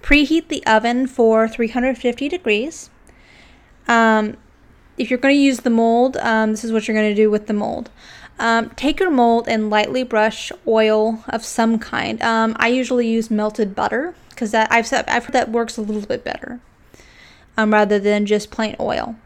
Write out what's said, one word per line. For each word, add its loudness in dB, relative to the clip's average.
preheat 2
the -8
oven 2
for 2
three -4
hundred -2
fifty -4
degrees. -4
Um, 2
if -4
you're 0
gonna 4
use 4
the 0
mold, 2
um, 0
this -6
is -6
what -2
you're -2
gonna 2
do 4
with -2
the -2
mold. -4
Um, 0
take -2
your 2
mold 4
and 0
lightly 0
brush 0
oil 2
of -6
some 0
kind. -6
Um, 0
I 2
usually 0
use -2
melted -2
butter, -4
'cause -6
that, 2
I've 2
said, -2
I've -2
heard -10
that 0
works -4
a -8
little -6
bit -6
better, -10
um, 2
rather 4
than 0
just -2
plain -6
oil. -4